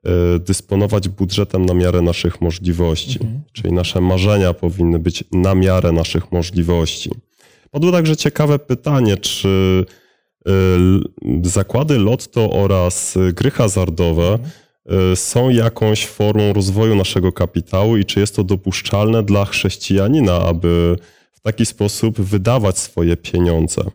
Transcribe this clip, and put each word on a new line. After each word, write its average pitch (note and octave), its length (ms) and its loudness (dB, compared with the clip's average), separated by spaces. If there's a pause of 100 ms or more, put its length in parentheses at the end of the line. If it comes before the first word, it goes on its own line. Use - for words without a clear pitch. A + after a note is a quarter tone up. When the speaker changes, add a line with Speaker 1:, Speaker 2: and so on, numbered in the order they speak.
Speaker 1:
e, F2 340 2
dysponować G2+ 680 -2
budżetem F#2+ 560 -2
na F2+ 80 2
miarę F2+ 280 2
naszych E2+ 400 -2
możliwości. F2 800 -2
Speaker 2:
Mhm. A#2 200 -6 (120)
Speaker 1:
Czyli F#2 200 -4
nasze F2+ 280 -2
marzenia F#2 520 2
powinny E2+ 460 0
być E2+ 320 -4
na F#2 240 2
miarę F#2 360 2
naszych E2 400 -2
możliwości. E2+ 800 -2 (600)
Padło E3 200 0
także D#3+ 260 2
ciekawe D3 420 0
pytanie, B2 580 0
czy, F#2+ 680 0 (600)
e, F#2+ 60 0
l-, F#2 520 4 (400)
zakłady A#2 560 0
lotto G#2+ 520 0
oraz, F#2+ 680 0
e, F#2 160 2
gry C3+ 180 0
hazardowe, F2 840 0
Speaker 2:
Mhm. B2 180 -4 (600)
Speaker 1:
e, - 20 2
są B2 340 0
jakąś A2+ 560 0
formą G#2 480 0
rozwoju G2+ 420 2
naszego F#2 360 0
kapitału F#2+ 680 -2
i G2 80 2
czy - 140 -2
jest G#2 160 0
to G#2+ 80 0
dopuszczalne G2+ 800 0
dla G2+ 220 2
chrześcijanina, G2 960 0
aby E2+ 560 0 (380)
w - 80 -20
taki A2+ 240 -2
sposób G#2+ 560 -2
wydawać G2+ 580 0
swoje E2+ 380 -2
pieniądze? E2+ 640 0 (140)